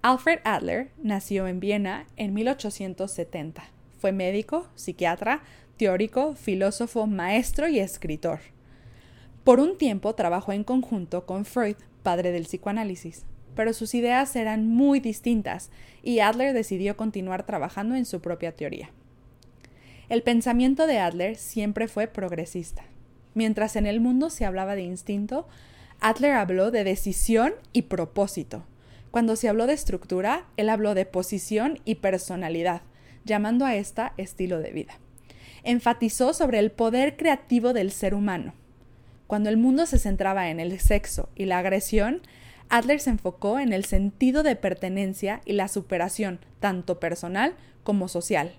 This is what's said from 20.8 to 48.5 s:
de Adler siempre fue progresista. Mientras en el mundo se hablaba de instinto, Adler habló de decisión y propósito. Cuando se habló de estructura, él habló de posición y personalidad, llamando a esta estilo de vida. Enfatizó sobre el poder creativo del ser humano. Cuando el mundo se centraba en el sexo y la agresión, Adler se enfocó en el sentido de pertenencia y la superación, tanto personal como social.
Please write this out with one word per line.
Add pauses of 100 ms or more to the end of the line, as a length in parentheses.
de
Adler
siempre
fue
progresista. (480)
Mientras
en
el
mundo
se
hablaba
de
instinto, (520)
Adler
habló
de
decisión (180)
y
propósito. (440)
Cuando
se
habló
de
estructura, (140)
él
habló
de
posición
y
personalidad, (420)
llamando
a
esta
estilo
de
vida. (640)
Enfatizó
sobre
el
poder
creativo
del
ser
humano. (720)
Cuando
el
mundo
se
centraba
en
el
sexo
y
la
agresión, (480)
Adler
se
enfocó
en
el
sentido
de
pertenencia
y
la
superación, (180)
tanto
personal (300)
como
social.